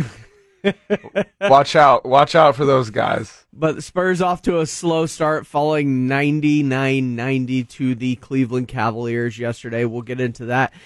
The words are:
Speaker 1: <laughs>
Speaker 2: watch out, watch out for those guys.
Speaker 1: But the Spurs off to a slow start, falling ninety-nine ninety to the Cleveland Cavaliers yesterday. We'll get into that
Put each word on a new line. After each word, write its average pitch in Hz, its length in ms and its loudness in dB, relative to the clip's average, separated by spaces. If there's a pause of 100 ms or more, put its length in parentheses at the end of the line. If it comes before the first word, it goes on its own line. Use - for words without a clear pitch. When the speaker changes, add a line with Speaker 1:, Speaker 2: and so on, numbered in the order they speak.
(640)
Speaker 1:
<laughs> 196 100 0 (680)
Speaker 2:
watch 180 340 4
out, 143 300 6
watch 139 300 4
out 151 200 6
for 143 100 -2
those 131 240 2
guys. 113 640 -4
Speaker 1:
But 151 220 -2
the - 60 -12
Spurs 180 400 -2
off 180 220 -2
to 175 160 0
a 156 60 0
slow 160 400 -2
start, 156 400 -2
falling 147 640 0
ninety-nine 139 1080 0
ninety 127 480 -2
to 127 320 -4
the 127 220 -4
Cleveland 127 500 -2
Cavaliers 117 720 -4
yesterday. 117 480 -4
We'll 117 160 -4
get 123 180 -10
into 120 260 -6
that 123 280 -2 (120)